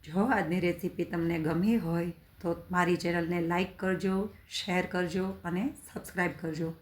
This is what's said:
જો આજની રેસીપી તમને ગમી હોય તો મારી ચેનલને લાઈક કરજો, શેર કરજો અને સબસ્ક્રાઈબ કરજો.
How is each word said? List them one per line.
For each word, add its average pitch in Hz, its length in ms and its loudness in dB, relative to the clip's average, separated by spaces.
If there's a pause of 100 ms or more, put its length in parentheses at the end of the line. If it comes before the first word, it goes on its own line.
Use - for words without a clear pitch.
જો 180 200 2
આજની 185 340 2
રેસીપી 175 440 0
તમને 170 360 0
ગમી 170 380 2
હોય 170 340 0 (300)
તો 170 140 0 (160)
મારી 180 240 4
ચેનલને 170 460 0
લાઈક 175 380 0
કરજો, 190 500 0 (200)
શેર 180 360 0
કરજો 185 480 -2 (120)
અને 185 280 -2 (200)
સબસ્ક્રાઈબ - 380 -2 (100)
કરજો. 160 400 -2